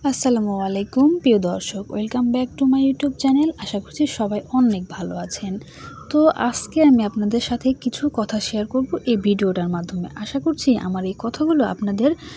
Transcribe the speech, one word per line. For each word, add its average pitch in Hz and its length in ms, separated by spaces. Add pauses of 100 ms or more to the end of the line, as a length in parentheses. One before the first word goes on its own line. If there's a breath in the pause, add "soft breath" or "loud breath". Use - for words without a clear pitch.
আসসালামু 226 540
আলাইকুম 208 600
প্রিয় 233 200
দর্শক, 190 540
welcome 220 400
back 254 160 (100)
to 277 60
my 262 160
YouTube 269 380
channel। 285 400
আশা 196 220
করছি - 260
সবাই 208 340 (120)
অনেক 233 380
ভালো 175 260
আছেন। 185 420 (520 loud breath)
তো 302 180
আজকে - 540
আমি 247 220
আপনাদের 208 360
সাথে 247 320
কিছু 277 400
কথা 214 280
শেয়ার 214 260
করব 262 400
এই 233 100
ভিডিওটার 196 520
মাধ্যমে। 175 480
আশা 240 240
করছি 285 360
আমার 185 280
এই 185 140
কথাগুলো 294 460
আপনাদের 202 460 (260 loud breath)